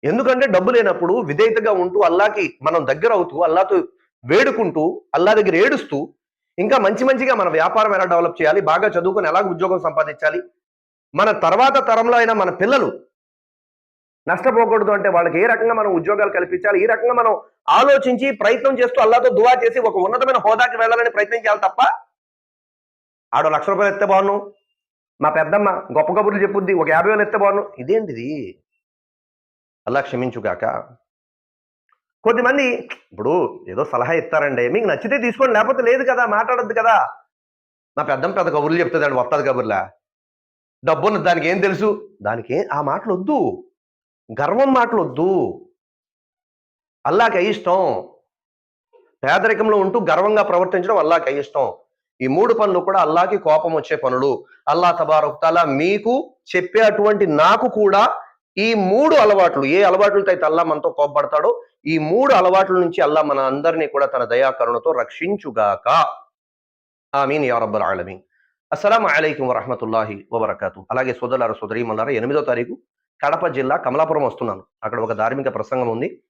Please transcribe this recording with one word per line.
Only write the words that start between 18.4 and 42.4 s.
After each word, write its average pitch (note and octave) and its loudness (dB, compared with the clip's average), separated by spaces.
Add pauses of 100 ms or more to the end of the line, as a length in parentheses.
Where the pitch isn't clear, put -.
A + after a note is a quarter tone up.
చేస్తూ B3 0
అల్లాతో A#3+ 4
దువా A#3+ 4
చేసి A#3 2
ఒక A3 0
ఉన్నతమైన B3 0
హోదాకి A#3 2
వెళ్ళాలని A#3 2
ప్రయత్నం G#3 -2
చేయాలి G#3 0
తప్ప, A#3 2 (1500)
"ఆడో D3+ 2
లక్ష G3+ -2
రూపాయలు G3 0
ఎత్తే G3+ -2
బాగున్నాం, G3 0 (680)
మా D3+ 2
పెద్దమ్మ E3 2
గొప్ప F#3 0
కబుర్లు G3+ 2
చెప్పుద్ది, G3 0
ఒక D#3+ 0
యాభై E3+ 2
వేలు G#3 2
ఎత్తే G#3 -2
బాగున్నాం", G3+ 0
ఇదేంటిది? C#3 -6 (1300)
అల్లా C3 -2
క్షమించుగాక. A2+ -6 (1300)
కొద్దిమంది B3 0 (240)
ఇప్పుడు B2+ -2
ఏదో G#2 -4
సలహా B2+ -2
ఇస్తారండి, C#3+ -2
మీకు G#3 -2
నచ్చితే G3 -2
తీసుకోండి, A#3+ -2
లేకపోతే A#3 0
లేదు B3+ 2
కదా, B3 0
మాట్లాడొద్దు A3+ -2
కదా. A3 2 (880)
మా D3+ -4
పెద్దమ్మ D3 -4
పెద్ద E3+ -2
కబుర్లు D3+ 0
చెప్తుందండి, D#3+ -2
వత్తది C3 -2
కబుర్లా, G#2+ -2 (920)
డబ్బున్న F3 0
దానికి E3 0
ఏం F#3 -2
తెలుసు, F#3+ -2 (140)
దానికి A#2 -4